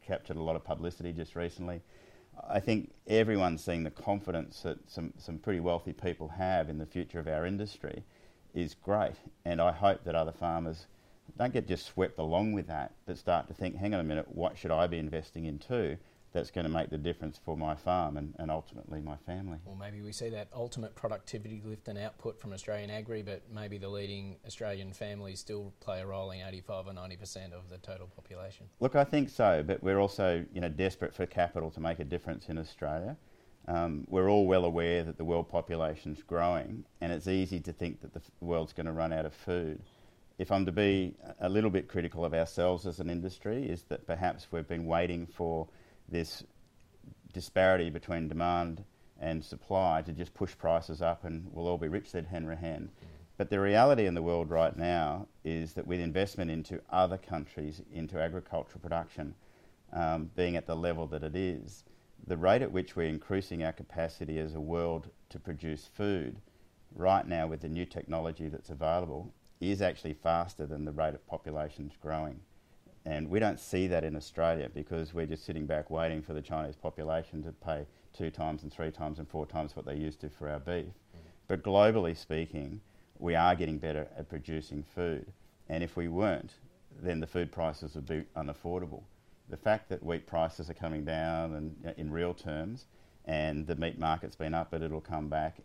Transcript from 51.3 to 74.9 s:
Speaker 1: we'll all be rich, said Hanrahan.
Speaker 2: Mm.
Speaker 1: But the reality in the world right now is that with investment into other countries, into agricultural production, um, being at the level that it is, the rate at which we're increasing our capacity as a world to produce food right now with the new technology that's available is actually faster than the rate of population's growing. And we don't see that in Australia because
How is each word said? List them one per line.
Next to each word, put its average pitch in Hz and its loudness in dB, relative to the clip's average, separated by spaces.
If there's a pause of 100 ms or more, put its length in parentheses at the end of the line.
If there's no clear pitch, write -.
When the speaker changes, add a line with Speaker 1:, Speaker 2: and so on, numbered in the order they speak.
Speaker 1:
we'll 85 -2
all 87 2
be 82 -2
rich, - -4
said 82 -4
Hanrahan. 82 -6
Speaker 2:
Mm. - -16 (300)
Speaker 1:
But - -2
the 98 4
reality 110 8
in 87 2
the 85 0
world 85 2
right 82 6
now 85 2 (160)
is 82 -2
that - -4
with 87 0
investment 87 0
into 80 -4 (100)
other 92 4
countries, 78 -6 (120)
into 80 -4
agricultural 82 -4
production, 82 -6 (580)
um, 82 0
being 87 2
at 80 -4
the 85 -2
level 82 0
that 76 -4
it 78 -4
is, 90 -4 (420)
the 90 0
rate 95 6
at - -2
which 92 -2
we're 82 2
increasing 82 -2
our 80 -2
capacity 80 -4
as 78 -4
a 78 -6
world 82 -2 (180)
to 87 -14
produce 78 -6
food 98 -2 (580)
right 92 4
now 82 2
with 80 -4
the 82 -6
new 82 -2
technology 82 -4
that's 73 -10
available 80 0 (280)
is 95 2
actually 82 0
faster 82 2
than 76 -4
the 76 -4
rate 76 2
of - -14
population's 76 -6
growing. 78 -4 (640)
And 78 -2
we 98 4
don't 104 2
see 92 2
that 82 4
in 78 -2
Australia 80 2
because 80 -4